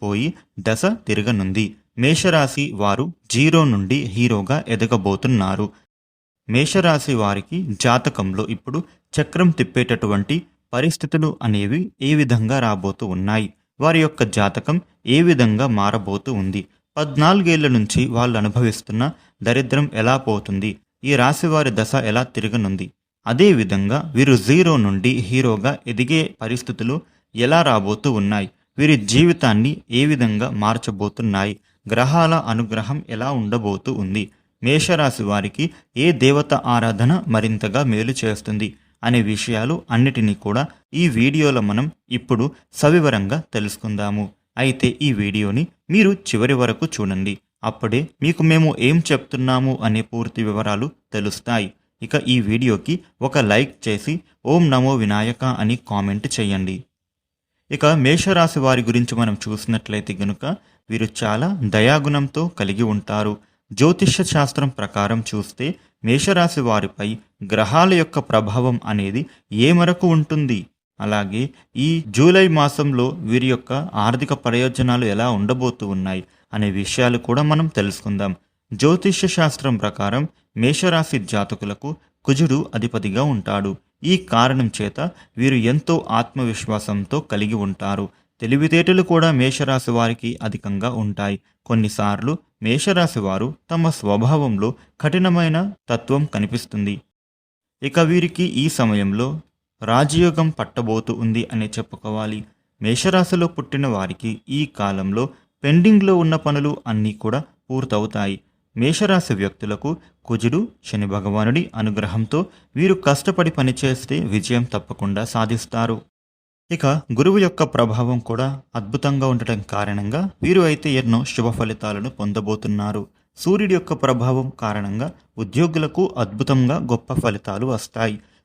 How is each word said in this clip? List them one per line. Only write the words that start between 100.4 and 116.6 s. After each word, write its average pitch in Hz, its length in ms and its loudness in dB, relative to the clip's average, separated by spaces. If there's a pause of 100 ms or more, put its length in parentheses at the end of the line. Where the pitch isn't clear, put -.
పట్టబోతూ 113 640 -4
ఉంది 113 400 -2
అనే 110 140 -4 (100)
చెప్పుకోవాలి. 107 640 -8 (420)
మేషరాశిలో 175 640 2
పుట్టిన 139 400 -4
వారికి 107 600 -4
ఈ 147 160 -2 (140)
కాలంలో 98 500 -2 (340)
పెండింగ్లో 190 540 6
ఉన్న 160 180 2
పనులు 147 420 0 (100)
అన్నీ 107 260 0
కూడా 113 300 -4 (260)
పూర్తవుతాయి. 107 680 -4 (380)
మేషరాశి 165 580 2
వ్యక్తులకు 104 640 -4 (280)
కుజుడు, 120 420 0 (180)
శని 104 220 -4
భగవానుడి 104 680 0
అనుగ్రహంతో 107 720 -2 (300)
వీరు 190 180 2
కష్టపడి 170 580 0
పనిచేస్తే 131 680 -2
విజయం 113 440 0
తప్పకుండా 101 640 -4
సాధిస్తారు. 113 760 -2 (720)